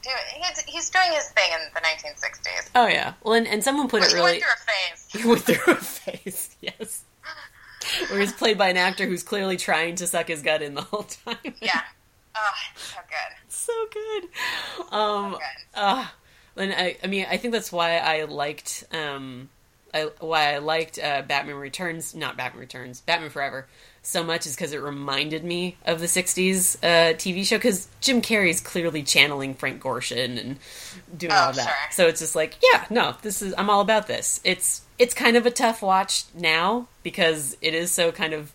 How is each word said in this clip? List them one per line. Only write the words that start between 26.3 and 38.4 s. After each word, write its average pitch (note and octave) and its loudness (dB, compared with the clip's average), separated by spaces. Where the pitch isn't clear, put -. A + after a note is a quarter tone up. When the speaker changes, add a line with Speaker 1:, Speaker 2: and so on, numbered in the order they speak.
Speaker 2:
uh, E3+ 6
T F#3 -2
V F#3+ -2
show, G#3+ 2
'cause G#3+ 0
Jim B3 4
Carrey's G3 4
clearly E3 -2
channeling C#3 2
Frank - -6
Gorshin A#2+ -2
and C3 -8
doing F3 -2
Speaker 1:
Oh, G3+ 6
Speaker 2:
all F3 6
that. C3 0
Speaker 1:
sure. D3+ 0
Speaker 2:
So F3+ 6
it's D#3+ 4
just D#3+ -4
like, D#3+ 0
yeah, - 4
no, F3+ 2
this G#3+ -6
is, F#3+ -4
I'm G3 2
all G3+ 6
about G#3+ 4
this. - -2
It's, - 0
it's A#3+ 6
kind A#3+ 4
of A#3 6
a A#3+ 4
tough A#3+ 0
watch F#3+ 2
now F3 2
because D#3+ 0
it D#3+ 0
is F3 -2
so E3+ 4
kind D#3+ -4
of D3+ -8